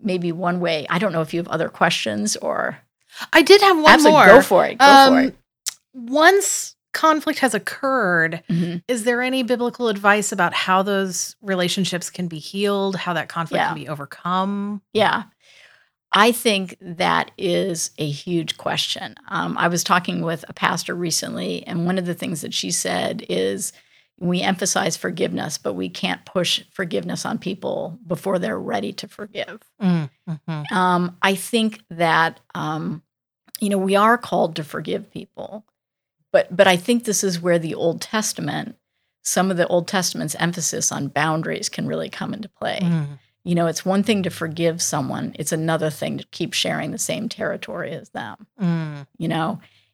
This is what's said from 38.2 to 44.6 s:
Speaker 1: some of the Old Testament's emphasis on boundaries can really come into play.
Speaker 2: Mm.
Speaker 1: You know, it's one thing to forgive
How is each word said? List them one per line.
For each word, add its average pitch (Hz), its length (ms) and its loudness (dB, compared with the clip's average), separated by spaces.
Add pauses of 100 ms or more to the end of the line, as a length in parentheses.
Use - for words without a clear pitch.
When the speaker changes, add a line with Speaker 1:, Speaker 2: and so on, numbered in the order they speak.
Speaker 1:
some 190 300 0
of 175 60 -2
the 175 100 2
Old 170 220 0
Testament's 165 500 -2
emphasis 165 540 -2
on 139 160 -6
boundaries 160 580 -2
can - 200 -6
really 160 220 -6
come 156 240 -10
into - 140 -12
play. - 340 -8
Speaker 2:
Mm. 156 380 -2 (280)
Speaker 1:
You 175 60 0
know, 170 140 2
it's 160 180 -4
one 190 160 2
thing 202 220 0
to 175 80 -4
forgive 165 500 -4